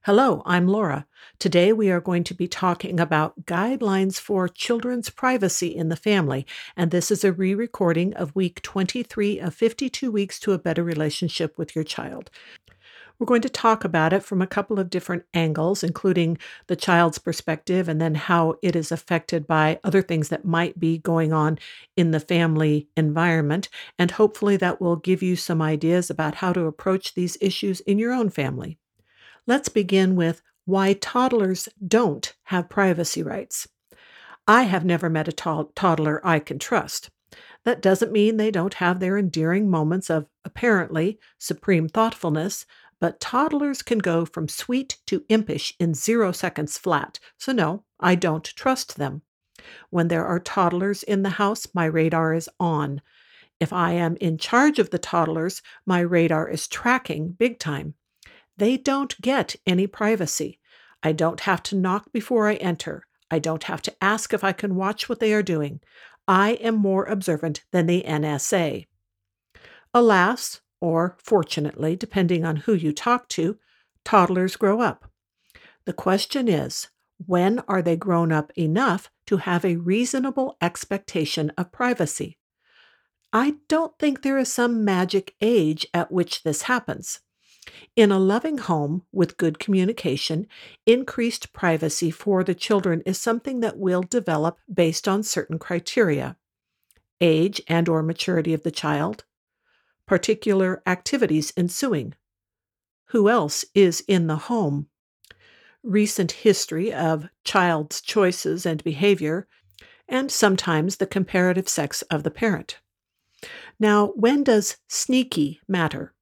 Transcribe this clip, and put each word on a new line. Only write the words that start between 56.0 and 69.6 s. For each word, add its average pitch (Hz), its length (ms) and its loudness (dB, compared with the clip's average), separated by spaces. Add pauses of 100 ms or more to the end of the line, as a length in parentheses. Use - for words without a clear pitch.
is - 220 -6
tracking 180 640 -2
big 240 260 -2
time. 151 360 -8 (600)
They 233 220 2
don't 269 420 -4
get 254 380 -2 (100)
any 185 200 2
privacy. - 720 -4 (440)
I 156 80 2
don't 160 300 0
have 190 220 0
to - 120 -6
knock 190 380 -2
before 220 340 0
I 214 80 2
enter. 170 480 -6 (260)
I 165 100 0
don't 160 240 -4
have 160 200 -6
to - 180 -10
ask 208 320 0
if 202 100 -2
I 190 100 0
can 190 220 -4
watch 196 340 -4
what 226 100 -4
they 214 140 2
are 214 100 2
doing. 151 380 -2 (480)
I 196 240 4
am 226 220 0
more 196 280 2
observant 165 680 -2
than 170 160 4
the 175 180 2
N 151 180 -2
S 151 300 -2
A. 160 340 0 (1080)